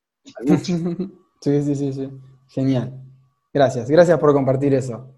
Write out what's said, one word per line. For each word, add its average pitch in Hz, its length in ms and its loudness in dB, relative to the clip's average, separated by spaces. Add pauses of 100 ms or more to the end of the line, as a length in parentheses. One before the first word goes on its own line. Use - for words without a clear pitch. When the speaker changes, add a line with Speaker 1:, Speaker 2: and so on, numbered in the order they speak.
(360)
Speaker 1:
al - 100 -10
buche. 160 280 0
Speaker 2:
<laughs> 170 680 -8
Sí, 143 200 0
sí, 143 140 -2
sí, 139 180 -4
sí. 135 160 -10 (380)
Genial. 135 460 -4 (600)
Gracias, 127 360 0
gracias 165 280 6
por 147 160 4
compartir 135 400 0
eso. 120 440 -4